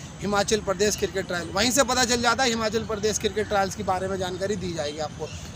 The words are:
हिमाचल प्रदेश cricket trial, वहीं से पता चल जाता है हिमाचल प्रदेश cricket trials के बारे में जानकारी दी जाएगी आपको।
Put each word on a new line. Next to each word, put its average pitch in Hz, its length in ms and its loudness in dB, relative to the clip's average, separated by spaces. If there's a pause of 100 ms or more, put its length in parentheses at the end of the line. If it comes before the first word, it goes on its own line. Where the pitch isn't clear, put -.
(200)
हिमाचल 202 420 2
प्रदेश 196 340 2
cricket 185 300 -2
trial, 175 240 -4
वहीं 208 200 4
से 262 140 4
पता 254 220 4
चल 240 160 2
जाता 233 200 4
है 247 80 4
हिमाचल 226 340 0
प्रदेश 214 340 -2
cricket 202 300 -2
trials 196 260 2
के 208 100 -8
बारे 185 240 0
में 190 100 -2
जानकारी 185 380 -2
दी 175 160 -4
जाएगी 151 280 -4
आपको। 151 280 -6 (280)